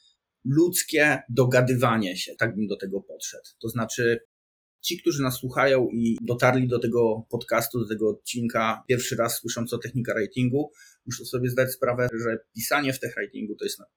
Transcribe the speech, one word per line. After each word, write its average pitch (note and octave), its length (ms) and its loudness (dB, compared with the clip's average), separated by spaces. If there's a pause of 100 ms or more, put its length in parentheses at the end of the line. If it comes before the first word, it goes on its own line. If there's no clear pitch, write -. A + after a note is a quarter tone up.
(440)
ludzkie D3+ 840 2
dogadywanie B2 880 4
się, - 220 -6
tak A2+ 180 0
bym G#2+ 100 -2
do G2 100 -4
tego F#2+ 240 -6
podszedł. - 440 -14 (180)
To A2+ 60 -6
znaczy A#2 520 -2 (600)
ci, F3 180 -4
którzy D3 240 0
nas B2+ 120 0
słuchają C3 580 2
i A2+ 300 0
dotarli B2 460 4
do A#2+ 100 2
tego A2+ 520 2
podcastu, A#2 500 -2
do G#2+ 80 -2
tego G#2+ 220 0
odcinka, A2+ 800 -2
pierwszy B2 280 0
raz A2+ 220 0
słysząc A#2 340 -6
o A#2+ 60 -2
Technika A2 360 -4
Ratingu, B2+ 560 0 (360)
muszą - 180 -8
sobie B2 260 -2
zdać B2+ 220 2
sprawę, B2 360 0 (160)
że A2+ 140 -2 (160)
pisanie C3+ 380 0
w B2+ 80 -8
Tech A#2+ 160 -8
Ratingu G#2 380 -8
to G2 100 -8
jest - 140 -6
na-, G2 80 -20 (100)